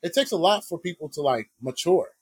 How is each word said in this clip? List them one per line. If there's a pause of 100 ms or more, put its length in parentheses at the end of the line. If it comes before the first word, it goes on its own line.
It
takes
a
lot
for
people
to,
like, (120)
mature. (120)